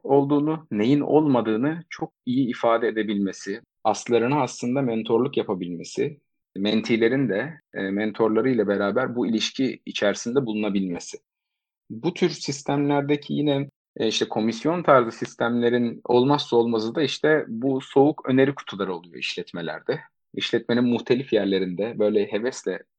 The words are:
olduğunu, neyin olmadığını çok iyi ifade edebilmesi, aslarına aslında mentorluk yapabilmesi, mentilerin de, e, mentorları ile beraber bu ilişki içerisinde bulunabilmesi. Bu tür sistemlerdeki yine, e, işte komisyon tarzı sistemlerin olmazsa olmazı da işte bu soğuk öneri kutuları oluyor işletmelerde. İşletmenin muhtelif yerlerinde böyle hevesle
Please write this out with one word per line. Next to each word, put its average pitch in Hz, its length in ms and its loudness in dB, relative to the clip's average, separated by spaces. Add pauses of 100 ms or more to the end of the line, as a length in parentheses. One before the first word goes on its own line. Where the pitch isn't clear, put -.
olduğunu, 143 680 2
neyin 120 300 2
olmadığını 139 880 2
çok - 220 -10 (140)
iyi 127 220 0
ifade 117 400 2
edebilmesi, 104 720 -2 (240)
aslarına 120 580 2
aslında 127 400 -4
mentorluk 113 540 0
yapabilmesi, 95 840 -4 (360)
mentilerin 113 720 0
de, 127 320 -4 (140)
e, 107 60 -8
mentorları 110 680 0
ile 110 180 2
beraber 104 480 0
bu 117 100 0
ilişki 113 600 -2
içerisinde 117 600 -2
bulunabilmesi. 101 720 -4 (720)
Bu 120 240 -4
tür 175 160 2
sistemlerdeki 143 1040 -2
yine, 143 340 0 (280)
e, 113 120 0
işte 110 200 0
komisyon 117 540 -2
tarzı 120 360 4
sistemlerin 120 840 0
olmazsa 127 520 2
olmazı 117 380 0
da 165 80 0
işte 147 460 0
bu 131 320 -2
soğuk 139 480 2
öneri 135 260 4
kutuları 95 400 -6
oluyor 85 220 -14
işletmelerde. 85 840 -6 (340)
İşletmenin 120 500 0
muhtelif 120 480 0
yerlerinde 98 680 0
böyle 104 340 2
hevesle 107 500 -6 (160)